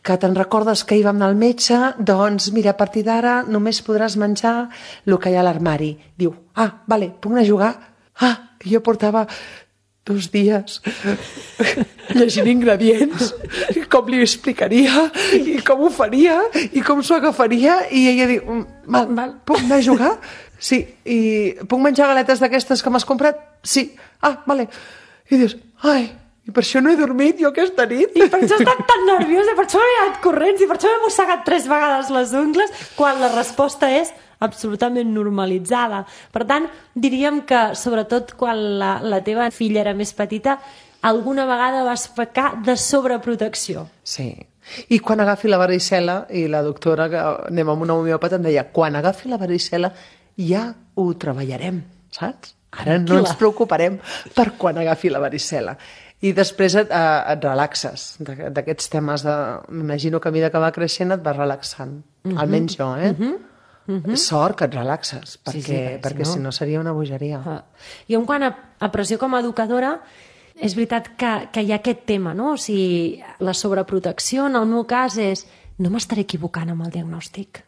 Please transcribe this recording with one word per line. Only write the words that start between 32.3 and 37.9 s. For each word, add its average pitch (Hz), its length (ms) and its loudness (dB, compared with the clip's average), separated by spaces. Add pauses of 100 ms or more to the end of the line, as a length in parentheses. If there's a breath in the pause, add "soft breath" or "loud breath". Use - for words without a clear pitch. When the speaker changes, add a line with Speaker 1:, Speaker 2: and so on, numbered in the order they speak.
Speaker 2:
ungles, 311 380 2 (220 loud breath)
quan 277 280 2
la 254 120 2
resposta 269 580 0
és 311 220 0 (280 loud breath)
absolutament 233 720 -2
normalitzada. 202 880 -2 (280 loud breath)
Per 220 160 -4
tant, 285 200 -2 (280 loud breath)
diríem 277 500 0
que, 254 180 2 (140)
sobretot 240 600 -4